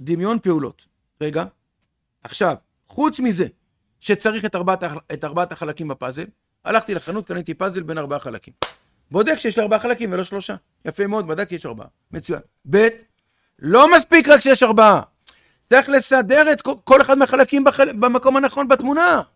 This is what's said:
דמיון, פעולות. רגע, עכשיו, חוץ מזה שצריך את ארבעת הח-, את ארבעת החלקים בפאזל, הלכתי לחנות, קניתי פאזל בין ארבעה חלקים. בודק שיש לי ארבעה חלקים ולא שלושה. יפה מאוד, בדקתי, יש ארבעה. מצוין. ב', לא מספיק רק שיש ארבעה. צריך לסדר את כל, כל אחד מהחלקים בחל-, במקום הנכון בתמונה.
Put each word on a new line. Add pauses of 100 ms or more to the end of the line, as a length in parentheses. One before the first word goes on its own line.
דמיון,
פעולות. (360)
רגע, (800)
עכשיו, (300)
חוץ
מזה (520)
שצריך
את
ארבעת
הח-, (160)
את
ארבעת
החלקים
בפאזל, (400)
הלכתי
לחנות,
קניתי
פאזל
בין
ארבעה
חלקים. (580)
בודק
שיש
לי
ארבעה
חלקים
ולא
שלושה. (300)
יפה
מאוד,
בדקתי,
יש
ארבעה. (240)
מצוין. (280)
ב', (720)
לא
מספיק
רק
שיש
ארבעה. (640)
צריך
לסדר
את
כל, (120)
כל
אחד
מהחלקים
בחל-,
במקום
הנכון
בתמונה. (140)